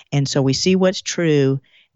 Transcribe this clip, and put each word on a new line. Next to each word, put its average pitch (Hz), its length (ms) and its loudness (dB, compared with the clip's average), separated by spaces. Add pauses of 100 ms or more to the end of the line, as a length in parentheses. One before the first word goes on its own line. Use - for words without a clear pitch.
(120)
And 143 160 0
so 143 120 -2
we 135 140 2
see 185 220 0
what's 185 260 0
true. 143 580 0 (360)